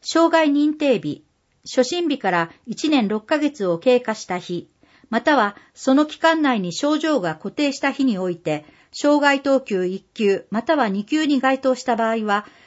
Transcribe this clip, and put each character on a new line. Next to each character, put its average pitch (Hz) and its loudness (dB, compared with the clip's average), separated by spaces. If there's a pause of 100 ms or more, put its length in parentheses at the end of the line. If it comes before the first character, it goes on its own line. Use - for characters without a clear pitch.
障 330 2
害 320 2
認 294 2
定 277 0
日、 147 -8 (400)
初 - 0
診 339 -2
日 269 -2
か - -2
ら 240 0 (140)
一 277 -4
年 254 2
六 214 -4
ヶ 311 0
月 285 -2
を 170 0
経 247 4
過 226 -4
し - -14
た 180 -6
日、 175 -10 (440)
ま 226 0
た 302 2
は 202 0 (200)
そ - 0
の 294 4
期 - -16
間 330 2
内 254 2
に 175 -4
症 302 0
状 302 0
が 160 -4
固 196 -10
定 285 -2
し 277 -12
た 277 -2
日 277 -4
に 233 0
お 185 -2
い 175 -8
て、 151 -6 (260)
障 294 2
害 277 2
等 269 2
級 185 -4
一 190 -6 (120)
級 196 0
ま 226 -4
た 320 0
は 247 0
二 202 -4
級 311 0
に 277 2
該 269 0
当 254 0
し 254 -10
た 240 -2
場 226 0
合 226 -4
は、 208 -2 (200)